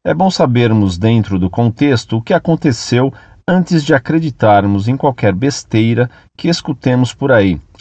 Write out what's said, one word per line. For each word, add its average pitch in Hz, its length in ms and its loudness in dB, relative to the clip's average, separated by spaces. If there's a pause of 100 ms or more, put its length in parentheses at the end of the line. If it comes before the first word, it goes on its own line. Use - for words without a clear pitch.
é 160 80 0
bom 180 160 0
sabermos 117 640 2
dentro 104 440 0
do 92 100 0
contexto 120 680 0
o 110 40 -6
que 185 140 -2
aconteceu 135 760 -2 (380)
antes 175 340 0
de 151 120 2
acreditarmos 107 920 0
em 131 100 -2
qualquer 127 360 -2
besteira 117 760 -2 (300)
que 165 120 -4
escutemos 127 640 -2
por 135 160 -2
aí, 98 280 2 (220)